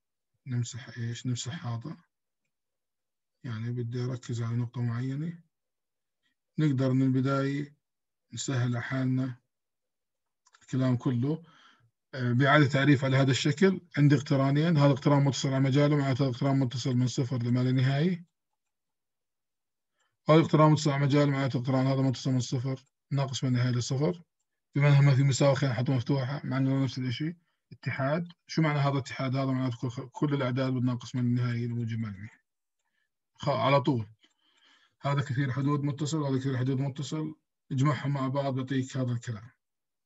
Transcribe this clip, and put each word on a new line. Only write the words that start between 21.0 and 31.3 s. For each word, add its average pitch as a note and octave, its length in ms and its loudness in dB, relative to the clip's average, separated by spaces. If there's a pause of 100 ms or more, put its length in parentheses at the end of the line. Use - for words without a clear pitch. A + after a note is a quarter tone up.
مجال، C#3+ 240 4
معناته C3+ 280 0
الاقتران C3 300 0
هذا C3+ 140 2
متصل C3 300 -2
من B2+ 80 0
صفر C3 520 -6 (200)
ناقص C3+ 320 -2
من C3 60 0
النهاية B2 220 0
لصفر، C#3 500 -2 (540)
بما C#3+ 120 4
أنها C#3+ 140 8
ما C#3+ 140 6
في C3+ 80 4
مساوي C#3 320 4
خلينا C3+ 200 0
نحطه C3 180 0
مفتوحة، C3+ 500 -2
مع C3 140 -4
أنه C3+ 260 2
نفس C3 140 -4
الإشي. B2+ 400 -6 (340)
اتحاد، C#3+ 560 -4 (200)
شو - 140 0
معنى D3 180 2
هذا C#3 180 0
اتحاد؟ C3+ 380 -6
هذا C3+ 160 -2
معناته B2+ 380 -4
كل، C3 220 -10
كل D3 220 -2
الأعداد C3 400 -2
بتناقص B2 420 -4
من B2 60 -4
النهاية A#2+ 440 -2